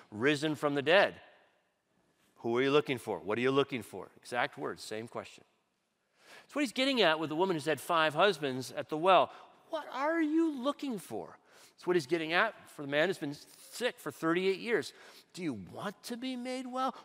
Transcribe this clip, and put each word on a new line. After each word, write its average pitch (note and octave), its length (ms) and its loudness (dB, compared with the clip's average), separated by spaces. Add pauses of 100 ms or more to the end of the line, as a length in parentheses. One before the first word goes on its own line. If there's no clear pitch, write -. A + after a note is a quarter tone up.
risen C#3+ 440 0
from C#3+ 200 0
the C#3+ 80 0
dead. D3 360 4 (1200)
"Who A#2 180 -2
are B2+ 40 2
you C#3 80 4
looking C#3+ 280 2
for? G2 220 -4
What G2 180 -2
are - 20 -2
you B2+ 120 2
looking C3+ 300 0
for?" - 340 -14
Exact B2 420 -4
words, B2+ 260 -8
same A2 240 -10
question. - 360 -14 (1000)
That's - 120 -20
what C#4 60 -2
he's C4+ 120 0
getting C4 280 2
at D#3+ 180 6
with D#3 120 -4
the D3+ 60 -2
woman F#3 200 2
who's C#3 80 -4
had D3+ 160 0
five D#3 320 2
husbands D3 600 0
at C#3 180 -8
the D#3 80 -4
well. E3 340 6 (380)
"What D#4 220 -8
are D#4 280 0
you D#4+ 300 2
looking C4+ 480 -4
for?" F#2+ 400 -10 (380)
That's - 100 -12
what F3+ 100 4
he's C#3+ 100 2
getting D#3+ 260 -2
at G3 220 2 (160)
for - 120 -14
the C#3+ 60 -8
man D3+ 200 2
who's F#3+ 100 -2
been C#3+ 180 -6 (360)
sick A#3 260 -4
for - 120 -8
thirty-eight F3+ 480 0
years. F#3+ 340 -2 (420)
Do F3 80 -10
you D#3 100 -4 (200)
want D3 320 -10
to A#3+ 120 -8
be C4 180 -6
made B3+ 320 -8
well? B3+ 280 -4 (100)